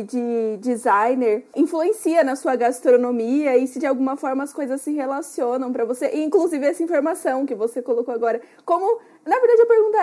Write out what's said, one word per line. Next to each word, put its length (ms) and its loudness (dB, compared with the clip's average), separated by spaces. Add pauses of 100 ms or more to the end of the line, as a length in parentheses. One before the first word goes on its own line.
e 20 -6
de 580 -2
designer 840 0 (100)
influencia 680 0
na 140 0
sua 200 -2
gastronomia 1000 2
e 100 2
se 120 -8
de 80 -2
alguma 300 -2
forma 280 -4
as 80 -12
coisas 300 -6
se 100 -6
relacionam 800 -4
pra 140 -2
você. 260 -4
E, 100 -2
inclusive, 440 0
essa 160 -2
informação 640 -2
que 80 -4
você 260 -4
colocou 320 -4
agora. 280 -2 (260)
Como, 340 0 (240)
na 140 2
verdade, 240 6
a 40 6
pergunta 360 4